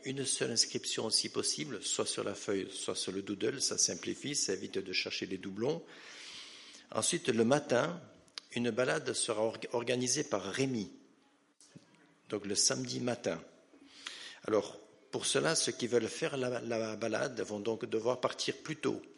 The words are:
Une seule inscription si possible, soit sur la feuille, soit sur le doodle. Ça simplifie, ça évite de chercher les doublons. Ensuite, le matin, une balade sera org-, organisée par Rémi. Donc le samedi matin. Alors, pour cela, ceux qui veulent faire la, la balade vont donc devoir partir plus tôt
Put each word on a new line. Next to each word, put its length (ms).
Une 200
seule 240
inscription 640
si 180
possible, 540
soit 240
sur 160
la 100
feuille, 380
soit 240
sur 160
le 100
doodle. 400
Ça 160
simplifie, 580
ça 180
évite 260
de 140
chercher 340
les 100
doublons. 460
Ensuite, 380
le 160
matin, 560
une 180
balade 420
sera 300
org-, 300
organisée 500
par 180
Rémi. 500
Donc 180
le 80
samedi 440
matin. 400
Alors, 340
pour 160
cela, 260
ceux 180
qui 140
veulent 220
faire 300
la, 240
la 340
balade 460
vont 180
donc 260
devoir 340
partir 380
plus 200
tôt 240